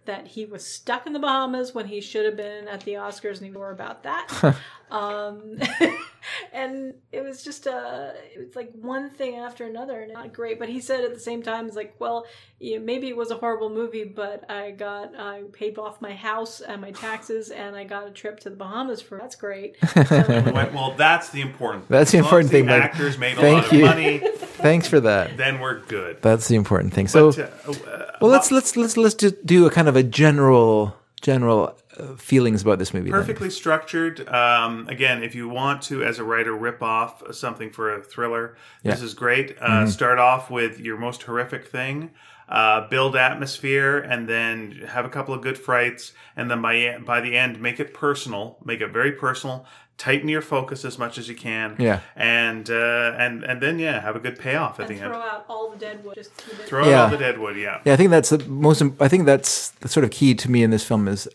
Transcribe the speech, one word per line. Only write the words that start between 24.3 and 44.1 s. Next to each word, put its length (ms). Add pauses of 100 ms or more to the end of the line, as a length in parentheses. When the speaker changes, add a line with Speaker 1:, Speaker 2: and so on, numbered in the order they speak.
Speaker 2:
for 120
that. 360
Speaker 3:
Then 240
we're 200
good. 420
Speaker 2:
That's 260
the 80
important 380
thing. 140
So, 240
Speaker 3:
But, 60 (280)
uh, 60
uh, 480
Speaker 2:
well, 100
let's, 200
Speaker 3:
what 60
Speaker 2:
let's, 200
let's, 200
let's 180
just 320
do 200
a 40
kind 180
of 80
a 60
general, 960 (240)
general, 560 (220)
uh, 180
feelings 460
about 160
this 140
movie 180
then. 100
Speaker 3:
Perfectly 300
structured. 800
Um, 600
again, 340
if 120
you 140
want 340
to, 220
as 140
a 60
writer, 300
rip 280
off 400 (120)
something 360
for 240
a 80
thriller, 540 (260)
this 180
Speaker 2:
Yeah. 40
Speaker 3:
is 100
great. 460
Uh, 80
Speaker 2:
Mm-hmm. 220
Speaker 3:
start 280
off 320
with 300
your 180
most 240
horrific 460
thing. 420 (380)
Uh, 400
build 280
atmosphere, 840
and 300